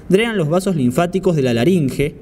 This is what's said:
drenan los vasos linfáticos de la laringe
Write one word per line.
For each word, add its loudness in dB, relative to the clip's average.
drenan 0
los 0
vasos 0
linfáticos 0
de 0
la 0
laringe 0